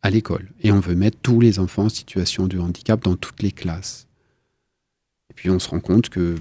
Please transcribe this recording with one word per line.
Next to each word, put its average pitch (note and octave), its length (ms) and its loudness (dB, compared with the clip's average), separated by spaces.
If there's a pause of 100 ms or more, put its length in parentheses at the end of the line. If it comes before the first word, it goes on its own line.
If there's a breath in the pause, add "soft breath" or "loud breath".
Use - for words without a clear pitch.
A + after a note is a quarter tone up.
à G2+ 80 0
l'école », F#2+ 380 -2 (140)
et G#2+ 100 4
on G2 80 4
veut F2 140 -2
mettre G2 280 0
tous A#2+ 180 4
les A2 180 6
enfants F#2+ 260 -2
en G#2+ 60 2
situation - 560 -4
de F2+ 120 -2
handicap F2+ 460 -2
dans F#2 120 2
toutes - 260 -12
les G2+ 100 -2
classes. - 540 -10 (1200)
Et - 40 -20
puis - 160 -4
on F#2 80 2
se - 100 -4
rend - 120 -4
compte G#2+ 300 2
que, E2+ 300 -2